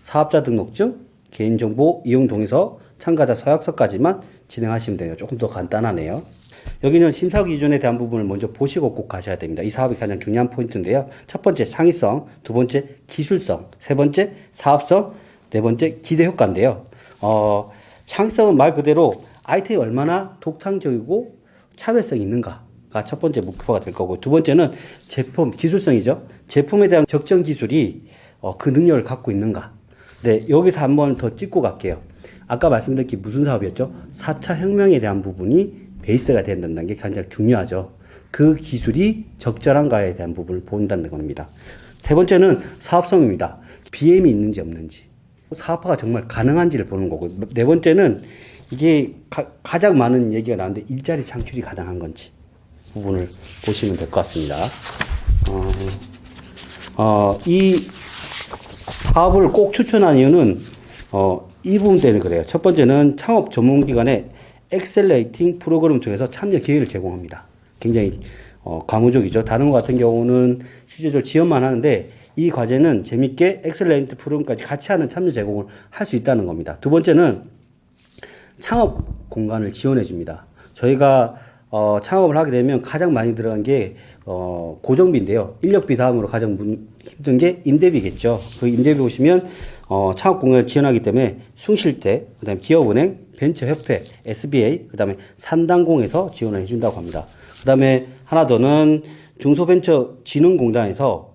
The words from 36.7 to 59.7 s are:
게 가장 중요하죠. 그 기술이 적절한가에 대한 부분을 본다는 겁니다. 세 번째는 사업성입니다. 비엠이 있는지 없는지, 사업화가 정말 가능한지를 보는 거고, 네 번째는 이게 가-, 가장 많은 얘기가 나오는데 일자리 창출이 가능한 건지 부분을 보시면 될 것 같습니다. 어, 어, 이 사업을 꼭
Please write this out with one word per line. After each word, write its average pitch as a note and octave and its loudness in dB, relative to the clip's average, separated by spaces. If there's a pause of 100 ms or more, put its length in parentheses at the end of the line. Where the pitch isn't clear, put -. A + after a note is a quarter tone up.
게 G2+ -6
가장 F#2+ -8
중요하죠. F#2+ -2 (360)
그 D3+ 4
기술이 D3+ -2 (120)
적절한가에 A#2+ 0
대한 F2 -8
부분을 F2+ -8
본다는 G2 -4
겁니다. D2+ -10 (520)
세 - 0
번째는 F#3 4 (200)
사업성입니다. F3 0 (320)
비엠이 F3 4
있는지 G#2 0
없는지, E2 -12 (500)
사업화가 E3 -4
정말 A2+ -4
가능한지를 C#3 0
보는 F#2+ -4
거고, E2 -6 (240)
네 A#2 0
번째는 E3 4 (500)
이게 D3 0 (160)
가-, - -8 (160)
가장 F3 2
많은 A#2+ 2
얘기가 A2+ -4
나오는데 F#2+ -6
일자리 C3+ -6
창출이 A#2+ -10
가능한 F2+ -10
건지 - -14 (640)
부분을 G2 -4 (380)
보시면 G#2 -2
될 E2 -8
것 - 0
같습니다. D2+ -6 (920)
어, F#2+ -4 (1300)
어, G#2 4
이 F#3 4 (1400)
사업을 F#3 6
꼭 G3+ 2